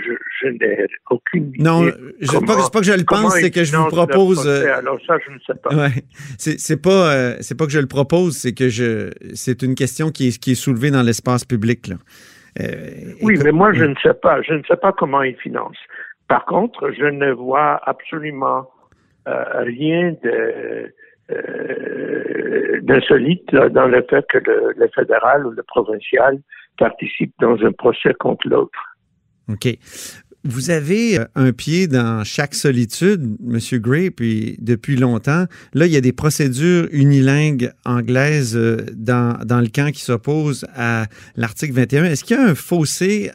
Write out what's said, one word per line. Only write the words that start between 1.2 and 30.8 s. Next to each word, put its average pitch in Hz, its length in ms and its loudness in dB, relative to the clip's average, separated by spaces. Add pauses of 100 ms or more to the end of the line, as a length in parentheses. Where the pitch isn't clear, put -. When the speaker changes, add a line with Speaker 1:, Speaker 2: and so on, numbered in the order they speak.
Speaker 2:
Non, 165 240 4
Speaker 1:
idée 170 100 2 (260)
Speaker 2:
je, 175 60 -6
c'est 147 140 0
pas, - 80 -2
Speaker 1:
comment, 226 160 4
Speaker 2:
c'est 254 100 -2
pas 214 60 2
que 185 80 2
je 208 60 6
le 185 100 2
Speaker 1:
comment 208 220 2
Speaker 2:
pense, 190 120 4
Speaker 1:
ils 165 60 4
Speaker 2:
c'est 180 80 2
que 175 120 2
je 151 120 0
vous 160 80 4
Speaker 1:
financent 156 120 0
leur 170 120 4
Speaker 2:
propose, 185 360 4
Speaker 1:
procès. 143 240 2
Speaker 2:
euh, 131 120 0
Speaker 1:
Alors 127 260 -4
ça, 165 180 2
je 143 80 -18
ne 143 140 -18
sais - 80 -4
pas. - 220 -8
Speaker 2:
Ouais. 139 280 0 (360)
C'est, 156 200 -4
c'est - 220 -2
pas, 185 320 4
euh, 123 280 0
c'est - 140 -10
pas 156 120 -2
que 139 40 -6
je 151 80 2
le 143 60 2
propose, 151 500 0
c'est 120 200 -4
que 131 140 2
je, 110 420 -2 (240)
c'est - 260 -4
une 131 140 -2
question 147 340 -2
qui 131 200 -2
est, 110 100 -4
qui 131 140 0
est - 20 -2
soulevée 127 340 0
dans 135 140 2
l'espace 120 420 0
public, 117 400 -2
là. 92 120 -8 (640)
Euh, - 60 -6 (560)
Speaker 1:
Oui, 220 140 2
Speaker 2:
écoute, 143 100 2
Speaker 1:
mais 151 60 4
moi, 190 200 6
je - 100 2
Speaker 2:
ouais. 151 80 4
Speaker 1:
ne 135 120 -4
sais - 140 4
pas. 147 260 2
Je 156 120 -4
ne 147 100 -4
sais - 140 0
pas 196 140 2
comment 139 300 0
ils 131 140 -2
financent. - 420 -10 (500)
Par 127 180 2
contre, 170 520 -2
je 139 80 0
ne 143 280 0
vois 139 540 0
absolument, 135 800 -4 (600)
euh, 127 160 -2 (160)
rien 156 640 -2
de, 113 680 -4 (380)
euh, - 1500 -6
d'insolite, 135 720 2
là, 127 180 6
dans 131 160 4
le 123 240 4
fait 143 180 2
que - 120 2
le, 110 360 2
le 113 200 2
fédéral 127 500 2
ou 117 60 -6
le 113 100 -10
provincial 120 800 0 (400)
participe - 640 -2
dans 117 240 4
un 101 60 4
procès - 480 0
contre - 280 -4
l'autre. - 300 0 (720)
Speaker 2:
OK. 107 180 -4 (760)
Vous 135 260 -4
avez, 180 480 0